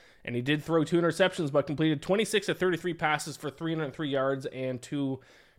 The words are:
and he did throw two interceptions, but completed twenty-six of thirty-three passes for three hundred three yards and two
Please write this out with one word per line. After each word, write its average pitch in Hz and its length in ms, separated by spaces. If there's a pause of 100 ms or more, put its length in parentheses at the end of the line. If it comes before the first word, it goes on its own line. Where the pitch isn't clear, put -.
(240)
and 123 100
he 120 60
did 147 240
throw 165 200
two 170 140
interceptions, 170 540
but 143 140
completed 156 340
twenty-six 202 480
of 170 80
thirty-three 180 380
passes 151 420
for 147 140
three 165 240
hundred 156 180
three 156 160
yards 135 380
and 127 340
two 135 400 (380)